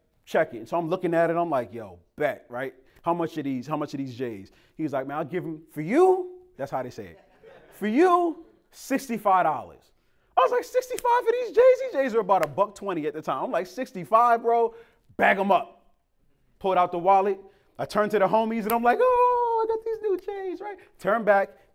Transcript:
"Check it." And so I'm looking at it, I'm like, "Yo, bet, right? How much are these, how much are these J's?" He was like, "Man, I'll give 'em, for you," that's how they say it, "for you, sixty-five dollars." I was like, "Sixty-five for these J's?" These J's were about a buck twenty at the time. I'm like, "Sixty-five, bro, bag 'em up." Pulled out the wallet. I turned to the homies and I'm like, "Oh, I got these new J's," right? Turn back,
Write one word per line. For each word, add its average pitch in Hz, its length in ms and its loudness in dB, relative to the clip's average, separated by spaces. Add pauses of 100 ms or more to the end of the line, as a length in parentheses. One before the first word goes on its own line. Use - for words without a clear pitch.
(240)
"Check 160 300 -2
it." 113 40 -12
And 120 100 -16
so 170 100 -2
I'm 165 100 -2
looking 180 260 -2
at 165 160 2
it, 165 60 -2
I'm 170 140 0
like, 123 240 -2
"Yo, 98 240 -14 (180)
bet, 139 320 -4
right? 127 260 -8 (280)
How 170 120 -2
much 165 240 -4
are 147 40 -4
these, 131 240 -4
how 151 100 -6
much 147 180 -6
are - 20 -8
these 135 180 -8
J's?" 113 380 -10 (240)
He 156 80 -8
was 135 80 -6
like, 135 140 -4
"Man, 143 120 -8
I'll 170 60 -4
give 160 200 -6
'em, 160 180 -10 (100)
for 147 80 -10
you," 359 580 2 (180)
that's 135 140 -8
how 135 120 -4
they 123 80 -12
say 104 160 -14
it, 82 140 -20 (520)
"for 208 160 -6
you, 349 560 2 (260)
sixty-five 208 760 0
dollars." 110 480 -6 (440)
I - 60 4
was 523 100 2
like, 494 120 0
"Sixty-five 480 640 -2
for 453 60 2
these 466 240 -4
J's?" 508 240 8
These 523 120 -8
J's 269 220 0
were 226 60 0
about 185 240 2
a 147 40 0
buck 196 280 -2
twenty 175 320 -6
at 147 60 -4
the 156 80 -10
time. 147 200 -4
I'm 196 80 -6
like, 180 160 -2
"Sixty-five, 233 760 0
bro, 233 320 2 (420)
bag 202 220 4
'em 196 120 0
up." - 320 0 (800)
Pulled 185 180 0
out 175 140 2
the 175 60 -4
wallet. 196 420 2 (380)
I 143 80 -6
turned 208 240 0
to 214 80 2
the 185 100 4
homies 220 360 0
and 220 80 -2
I'm 233 100 0
like, 240 180 4
"Oh, 494 640 2
I - 20 -2
got 453 180 -4
these 440 180 -8
new 403 160 -2
J's," 381 420 -10
right? 403 160 -14 (220)
Turn 214 260 -2
back, 196 260 2 (240)